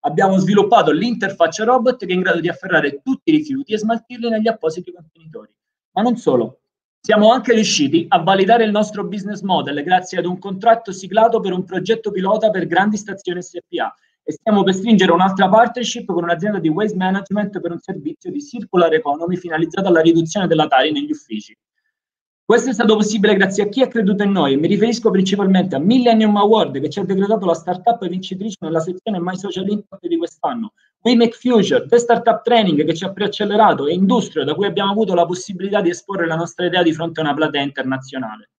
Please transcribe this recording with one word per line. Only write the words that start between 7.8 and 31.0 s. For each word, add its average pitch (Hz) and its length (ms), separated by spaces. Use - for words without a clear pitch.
a 175 140
validare 196 420
il 214 60
nostro 208 340
business 202 380
model 147 400
grazie 180 360
ad 170 80
un 180 120
contratto 196 540
siglato 214 480
per 185 120
un 180 120
progetto 196 460
pilota 202 400
per 185 160
Grandi 190 300
Stazioni 180 460
S 175 240
P - 120
A 113 140
e 156 40
stiamo 202 320
per 190 100
stringere 190 380
un'altra 185 360
partnership 226 640
con 170 120
un'azienda 170 340
di 160 100
waste 190 280
management 196 640
per 170 100
un 170 80
servizio - 520
di 294 120
circular 175 500
economy 160 440
finalizzato 165 520
alla 170 120
riduzione 165 480
della 156 180
tari 143 260
negli 147 200
uffici. 110 440
Questo 240 260
è - 20
stato 214 220
possibile 208 400
grazie 196 300
a 196 40
chi 262 140
ha 240 60
creduto 208 340
in 202 80
noi 151 220
e 135 40
mi 156 120
riferisco 214 420
principalmente 190 640
a 135 60
Millennium 220 560
Award 208 440
che 143 100
ci - 80
ha 196 60
decretato 196 400
la 170 100
startup 185 520
vincitrice 185 540
nella 160 180
sezione 185 420
My 185 160
Social 190 320
Impact - 380
di 170 100
quest'anno, 147 560